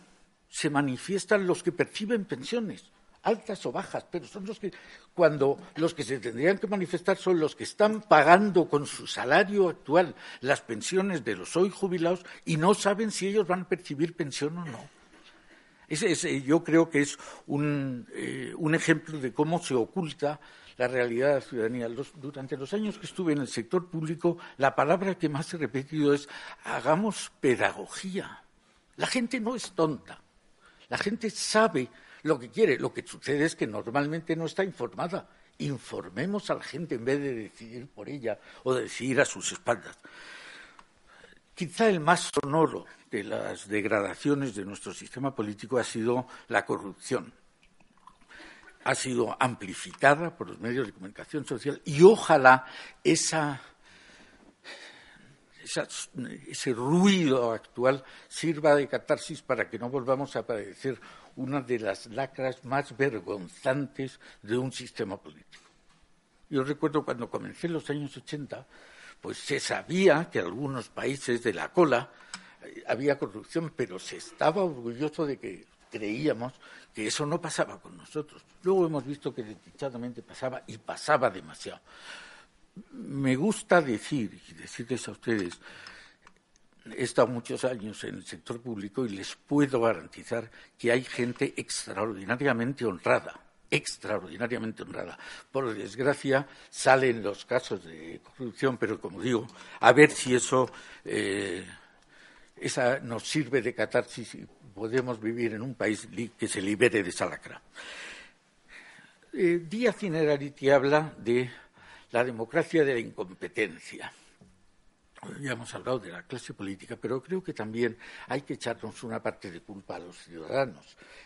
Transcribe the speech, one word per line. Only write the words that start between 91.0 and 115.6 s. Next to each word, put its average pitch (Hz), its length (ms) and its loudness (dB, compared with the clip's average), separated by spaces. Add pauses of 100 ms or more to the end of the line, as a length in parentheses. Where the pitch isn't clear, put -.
gente 123 540 -4
extraordinariamente 117 1300 -2
honrada, 107 540 0 (300)
extraordinariamente 107 1120 -4
honrada. - 340 -10 (340)
Por 131 220 -2
desgracia, 131 760 0 (220)
salen 131 540 4
los 98 220 -6
casos 117 380 -2
de 82 400 -14
corrupción, 127 540 -4
pero 107 240 -2
como 92 200 -10
digo, 113 260 0 (320)
a 117 120 10
ver 147 200 10
si 127 240 0
eso, 127 360 2 (320)
eh, 98 600 -4 (920)
esa 131 440 0
nos 117 280 -8
sirve 135 340 0
de 117 120 -2
catarsis 117 640 -4
y - 120 -16 (280)
podemos 117 440 -2
vivir 113 340 -2
en 107 80 -6
un 131 120 -8
país 104 380 -2
li-, 110 260 -8
que 110 100 -4
se 101 140 -4
libere 104 400 2
de 90 80 -4
esa - 160 -4
lacra. - 340 -10 (1700)
Eh, 175 340 2
Díaz 214 360 0
Innerarity 147 640 0
habla 143 480 4
de 120 320 0 (640)
la 120 120 2
democracia 127 600 0
de 139 100 2
la 120 60 0
incompetencia. 95 1120 -8 (1300)
Ya 135 120 -6
hemos 113 200 -10